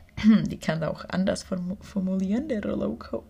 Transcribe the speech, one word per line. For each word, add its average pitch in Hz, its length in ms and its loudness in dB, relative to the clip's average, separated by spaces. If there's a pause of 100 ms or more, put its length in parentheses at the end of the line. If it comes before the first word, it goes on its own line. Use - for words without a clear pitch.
(160)
<clears throat> - 80 -6
die 214 360 6
kann 160 240 -2
auch - 240 -4
anders 185 340 2
formu-, 180 380 -6
formulieren, 190 680 -2
der 220 140 -2
Rollerco-, 208 680 -4